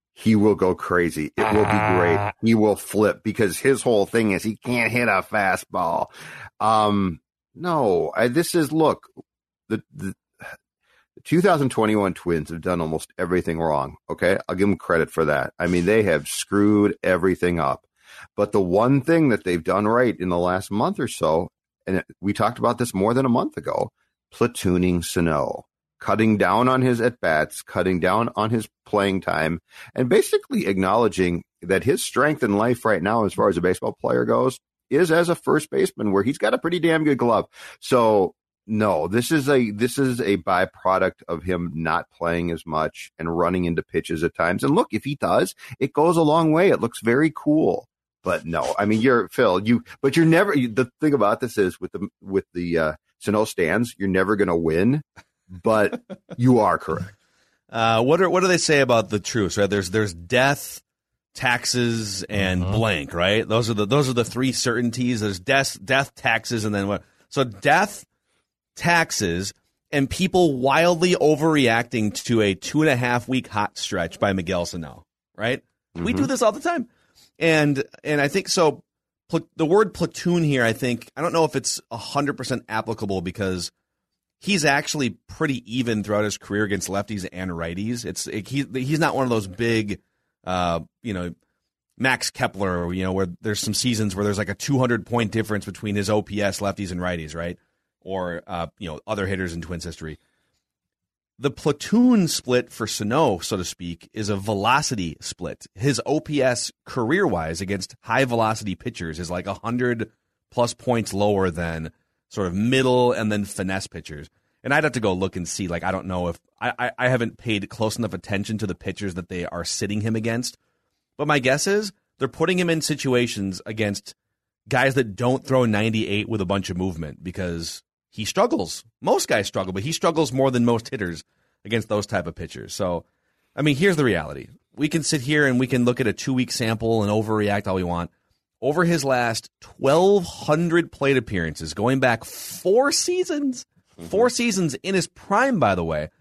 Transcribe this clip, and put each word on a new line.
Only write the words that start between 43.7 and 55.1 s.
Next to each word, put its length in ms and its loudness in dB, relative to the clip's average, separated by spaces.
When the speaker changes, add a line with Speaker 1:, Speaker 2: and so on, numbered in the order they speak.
Speaker 1:
pitches 420 -6
at 100 -2
times. 300 0
And 100 2
look, 180 2
if 120 -4
he 120 -6
does, 380 0
it 140 -4
goes 240 2
a 60 4
long 300 4
way. 180 4
It 100 2
looks 200 -4
very 340 2
cool. 540 0
But 240 -2
no, 320 -2
I 80 2
mean, 160 2
you're, 260 4
Phil, 380 2
you, 180 2
but 160 2
you're 80 6
never, 320 4
you, 120 0
the 300 -2
thing 140 0
about 280 2
this 180 -8
is 200 0
with 140 -10
the, 160 -8
with 320 -2
the, 240 -2
uh, 140 0
Sano 260 0
stands, 540 -2
you're 100 -4
never 260 2
gonna 220 2
win, 460 2